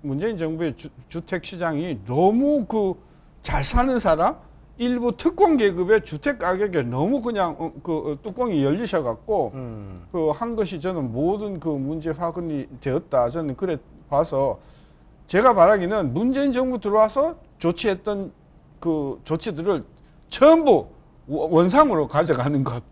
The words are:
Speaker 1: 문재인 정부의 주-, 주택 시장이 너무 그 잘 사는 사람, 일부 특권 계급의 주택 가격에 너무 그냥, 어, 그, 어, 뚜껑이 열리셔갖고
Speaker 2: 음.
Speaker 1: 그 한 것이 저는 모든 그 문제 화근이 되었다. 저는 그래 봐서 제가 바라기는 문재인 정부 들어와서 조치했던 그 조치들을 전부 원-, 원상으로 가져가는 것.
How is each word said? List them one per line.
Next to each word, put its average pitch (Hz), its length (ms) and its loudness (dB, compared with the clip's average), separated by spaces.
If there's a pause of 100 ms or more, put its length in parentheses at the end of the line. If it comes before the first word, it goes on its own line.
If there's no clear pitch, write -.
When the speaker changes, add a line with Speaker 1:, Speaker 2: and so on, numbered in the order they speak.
Speaker 1:
문재인 165 360 -4
정부의 160 380 -4
주-, - 140 -18 (180)
주택 170 380 -8
시장이 165 600 -6
너무 220 600 2
그 202 420 -4 (340)
잘 143 220 -2
사는 254 360 2
사람, 180 360 2 (420)
일부 240 380 -2
특권 339 400 4
계급의 202 480 2
주택 226 360 -6
가격에 185 440 0
너무 151 380 -2
그냥, 196 360 -2
어, 160 140 -6 (100)
그, 165 160 -4
어, 147 240 -6
뚜껑이 202 440 -2
열리셔갖고 156 920 -2
Speaker 2:
음. 104 560 -12
Speaker 1:
그 160 200 0
한 226 260 -4
것이 185 240 -4
저는 156 320 -4
모든 190 480 -2
그 165 80 -4
문제 151 400 -4
화근이 165 580 -6 (140)
되었다. 127 480 0
저는 143 260 -6
그래 175 220 -4 (320)
봐서 139 500 0 (680)
제가 233 260 4
바라기는 185 600 4
문재인 262 380 0
정부 254 300 -2
들어와서 220 560 2 (220)
조치했던 170 720 -2 (480)
그 151 420 -4
조치들을 165 600 -4 (440)
전부 294 580 6 (400)
원-, 151 240 -2
원상으로 180 580 4
가져가는 143 560 0
것. 120 260 -6